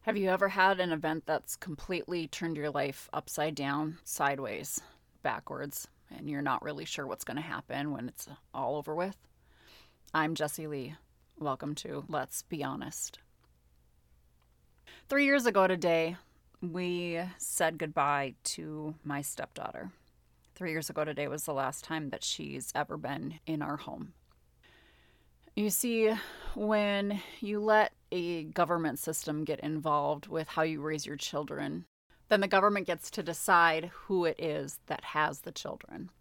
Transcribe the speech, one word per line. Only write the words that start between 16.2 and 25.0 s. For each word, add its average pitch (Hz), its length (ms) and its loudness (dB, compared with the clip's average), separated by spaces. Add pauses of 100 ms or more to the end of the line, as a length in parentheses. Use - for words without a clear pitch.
we 175 580 -2 (180)
said 170 400 0
goodbye 143 580 0 (100)
to 156 580 -6
my 143 180 -4
stepdaughter. - 680 -8 (640)
Three 180 160 -4
years 156 180 -4
ago 156 140 -2
today 147 240 -2
was 147 160 -4
the 156 100 -4
last 135 300 -2
time 156 280 -4
that - 120 -8
she's 139 500 -6
ever 147 220 -2
been 151 500 -6
in 156 160 -4
our 147 140 -4
home. - 380 -12 (1400)